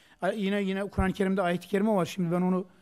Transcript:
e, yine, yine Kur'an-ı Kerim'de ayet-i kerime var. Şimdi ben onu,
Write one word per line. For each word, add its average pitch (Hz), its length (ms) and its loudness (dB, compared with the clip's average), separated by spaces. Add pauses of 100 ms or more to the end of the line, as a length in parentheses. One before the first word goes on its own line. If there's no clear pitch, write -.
(220)
e, 196 140 0
yine, 202 260 0
yine 190 220 -2
Kur'an-ı 190 280 0
Kerim'de 190 300 0
ayet-i 175 260 -2
kerime 202 220 2
var. 185 160 2
Şimdi 170 260 -2
ben 180 80 2
onu, 185 260 0 (160)